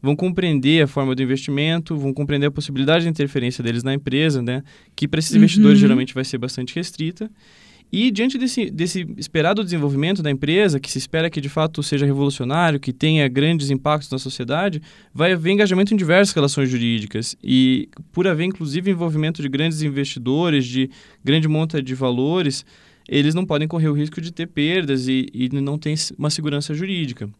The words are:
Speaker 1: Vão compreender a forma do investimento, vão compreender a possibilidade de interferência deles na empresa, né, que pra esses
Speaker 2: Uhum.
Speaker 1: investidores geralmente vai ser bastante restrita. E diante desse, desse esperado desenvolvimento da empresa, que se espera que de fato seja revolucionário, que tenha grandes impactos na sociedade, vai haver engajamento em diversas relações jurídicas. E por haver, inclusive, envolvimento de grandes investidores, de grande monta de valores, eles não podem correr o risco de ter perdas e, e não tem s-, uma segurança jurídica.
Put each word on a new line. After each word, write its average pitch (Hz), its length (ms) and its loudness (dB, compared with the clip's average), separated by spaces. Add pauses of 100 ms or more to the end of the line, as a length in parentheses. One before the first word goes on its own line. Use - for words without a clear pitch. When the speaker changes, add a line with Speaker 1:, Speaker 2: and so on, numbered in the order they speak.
Speaker 1:
Vão 139 140 2
compreender 160 640 2
a 147 60 4
forma 135 260 -2
do 131 80 -2
investimento, 147 760 -2
vão 139 160 -2
compreender 143 320 -2
a 147 60 2
possibilidade 143 520 0
de 170 60 0
interferência 139 520 -2
deles 117 220 -2
na 135 100 -2
empresa, 139 480 0
né, 123 220 -4 (320)
que 156 140 -2
pra 160 100 -2
esses 156 120 -2
Speaker 2:
Uhum. - 80 4
Speaker 1:
investidores 208 400 8
geralmente 202 340 4
vai 131 100 -2
ser 131 140 -6
bastante 123 380 -6
restrita. 175 540 -6 (640)
E 233 200 2
diante 247 260 0
desse, 240 320 -2
desse 170 360 -4 (120)
esperado 165 460 0
desenvolvimento 165 580 0
da 151 80 0
empresa, 147 500 2
que 139 120 -10
se 131 80 -4
espera 160 300 -2
que 156 120 -6
de 139 80 -6
fato 156 320 -2
seja 143 240 0
revolucionário, 139 760 0
que 131 140 -4
tenha 156 340 2
grandes 139 440 2
impactos 143 400 -2
na 131 80 -4
sociedade, 143 600 -4 (320)
vai 170 220 2
haver 170 200 0
engajamento 202 400 2
em 214 40 2
diversas 190 380 4
relações 139 340 2
jurídicas. 117 720 -2
E 127 460 2 (240)
por 180 140 0
haver, 170 180 0
inclusive, 185 460 -2
envolvimento 160 500 -2
de 139 80 -4
grandes 156 320 -2
investidores, 139 840 0
de 131 200 -2 (380)
grande 156 220 2
monta 156 340 0
de 127 140 -6
valores, 135 680 0 (440)
eles 147 260 2
não 170 100 -2
podem 156 240 -2
correr 156 220 0
o 147 40 0
risco 151 280 -4
de 170 100 -10
ter 165 160 -8
perdas 147 600 0
e, 131 260 0
e 127 160 -2
não 139 300 -2
tem 151 140 -4
s-, 156 220 -6
uma 151 140 -2
segurança 147 460 -4
jurídica. 160 520 -6 (120)